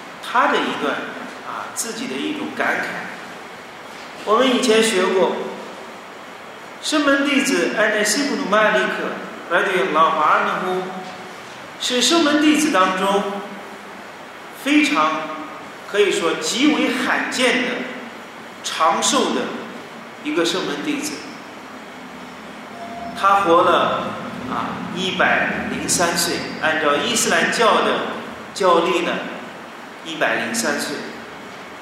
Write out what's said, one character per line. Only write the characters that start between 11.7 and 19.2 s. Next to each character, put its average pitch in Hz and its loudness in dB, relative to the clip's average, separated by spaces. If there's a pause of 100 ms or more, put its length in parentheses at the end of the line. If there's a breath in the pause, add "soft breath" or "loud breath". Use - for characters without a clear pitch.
是 247 0
圣 330 6
门 302 4
弟 302 6
子 - 4
当 185 6
中 196 0 (1200)
非 294 6
常， 156 4 (800)
可 196 2
以 196 6
说 160 2
极 254 2
为 254 2
罕 170 0
见 247 2
的 - -2 (960)
长 170 2
寿 175 2